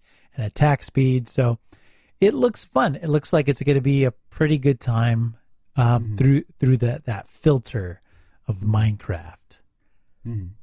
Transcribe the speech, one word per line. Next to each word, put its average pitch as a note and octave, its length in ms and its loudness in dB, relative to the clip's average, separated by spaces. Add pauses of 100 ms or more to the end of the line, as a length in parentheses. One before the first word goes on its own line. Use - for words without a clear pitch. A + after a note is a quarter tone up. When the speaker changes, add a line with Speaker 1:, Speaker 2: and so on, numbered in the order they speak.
(360)
Speaker 1:
and A2+ 80 -4
attack C#3+ 380 0
speed. B2+ 460 0
So A#2+ 300 -2 (640)
it G3+ 140 4
looks B3 300 -2
fun. A3+ 320 0
It D#3+ 120 -10
looks D3 240 -2
like D3+ 160 2
it's C3+ 140 0
gonna C#3 180 2
be C3+ 240 2
a B2+ 60 2
pretty - 480 -2
good C3+ 220 2
time, A#2 560 0 (400)
um, A#2+ 280 2
Speaker 2:
Mm-hmm. G#2+ 120 -6
Speaker 1:
through, C3+ 260 4 (160)
through C3 200 2
that, A#2+ 280 -4
that G#2+ 220 -8
filter A2 720 -2 (440)
of G2+ 120 -4
Minecraft. G2+ 1040 -4 (640)
Speaker 2:
Mm-hmm. G#2 220 -10 (140)